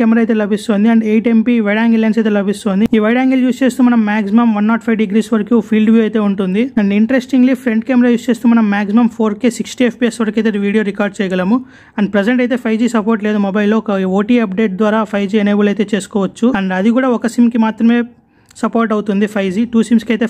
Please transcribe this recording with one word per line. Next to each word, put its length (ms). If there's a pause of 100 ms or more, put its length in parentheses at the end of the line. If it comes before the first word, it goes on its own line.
camera 240
అయితే 180
లభిస్తుంది. 520
And 180
ఎయిట్ 220
ఎంపీ 220 (120)
wide 140
angle 240
lens 160
అయితే 180
లభిస్తుంది. 560
ఈ 100
wide 160
angle 240
use 180
చేస్తూ 260
మనం 200
maximum 480
one 140
నాట్ 160
five 160
degrees 320
వరకు 340
field 240
view 140
అయితే 220
ఉంటుంది. 340 (180)
And 180
interestingly 640
front 240
కెమెరా 280
యూజ్ 120
చేస్తూ 220
మనం 240
మాక్సిమం 400
ఫోర్ 260
కే 80 (120)
సిక్స్టీ 220 (100)
ఎఫ్పిఎస్ 280
వరకు 200
అయితే 260
వీడియో 160 (100)
రికార్డు 280
చేయగలము. 360 (420)
And 160
present 300
అయితే 120 (100)
ఫైవ్ 160
జీ 120
support 320
లేదు 180
మొబైల్లో. 380
ఒక 140 (220)
ఓటీ 260
update 360
ద్వారా 180 (120)
ఫైవ్ 200
జీ 120
enable 280
అయితే 220
చేసుకోవచ్చు. 540 (120)
And 180
అది 200
కూడా 200
ఒక 180
సిమ్‌కి 300
మాత్రమే 340 (640)
support 340
అవుతుంది 380
ఫైవ్ 220
జీ. 60 (100)
టూ 160
సిమ్స్‌కి 260
అయితే 160